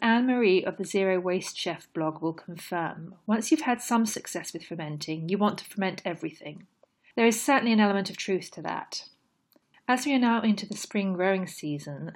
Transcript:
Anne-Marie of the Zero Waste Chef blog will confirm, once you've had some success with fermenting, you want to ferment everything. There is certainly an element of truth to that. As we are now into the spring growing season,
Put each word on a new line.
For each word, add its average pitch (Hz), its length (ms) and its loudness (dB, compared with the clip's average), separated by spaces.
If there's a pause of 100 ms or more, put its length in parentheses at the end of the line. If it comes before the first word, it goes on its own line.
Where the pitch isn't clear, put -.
Anne-Marie 233 640 4
of 185 100 -2
the 196 80 -6
Zero 190 340 2
Waste 180 400 -2
Chef - 360 -6
blog 156 280 -2
will 160 120 -2
confirm, 165 800 -8 (100)
once - 260 0
you've 311 100 4
had 240 200 0
some 226 240 2
success - 460 -6
with 165 140 -10
fermenting, 160 640 -6
you 196 80 0
want 202 220 2
to - 60 -14
ferment 185 380 -4
everything. 160 640 -10 (480)
There 233 100 4
is 220 160 4
certainly 254 300 4
an 214 80 6
element 202 300 4
of - 80 -12
truth - 340 -2
to 170 120 -14
that. - 420 -8 (800)
As 262 180 0
we 294 80 2
are 262 60 4
now 233 220 4
into 208 240 2
the 196 120 -10
spring 196 360 -2
growing 185 340 2
season, 147 680 -8